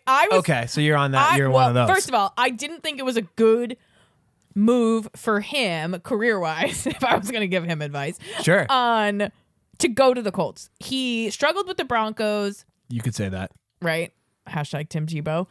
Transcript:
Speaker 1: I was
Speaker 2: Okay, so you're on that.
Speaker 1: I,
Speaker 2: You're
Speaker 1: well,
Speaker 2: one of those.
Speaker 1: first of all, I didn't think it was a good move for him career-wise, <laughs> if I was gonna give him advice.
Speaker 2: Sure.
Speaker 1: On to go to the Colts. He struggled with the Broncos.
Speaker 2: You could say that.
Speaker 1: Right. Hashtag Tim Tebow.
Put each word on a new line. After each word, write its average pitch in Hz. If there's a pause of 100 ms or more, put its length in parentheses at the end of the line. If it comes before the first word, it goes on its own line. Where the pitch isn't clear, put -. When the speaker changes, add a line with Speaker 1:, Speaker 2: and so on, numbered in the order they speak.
Speaker 1:
I 294
was 190
Speaker 2:
Okay, 131
so -
you're 151
on 143
that. 135
Speaker 1:
I, 175
Speaker 2:
You're 139
Speaker 1:
well, 127
Speaker 2:
one -
of 120
those. 123
Speaker 1:
first 381
of 262
all, 202
I 254
didn't 294
think 302
it 269
was 254
a 226
good 226 (800)
move 226
for 208
him 180
career-wise, 202
<laughs> -
if -
I 262
was 202
gonna 220
give 180
him 165
advice. 147 (240)
Speaker 2:
Sure. 170
Speaker 1:
On 220 (480)
to 254
go 254
to 247
the 208
Colts. -
He 240
struggled 349
with 370
the 339
Broncos. 214 (240)
Speaker 2:
You 117
could 113
say 101
that. 95 (320)
Speaker 1:
Right. 165 (360)
Hashtag 156
Tim 156
Tebow. 160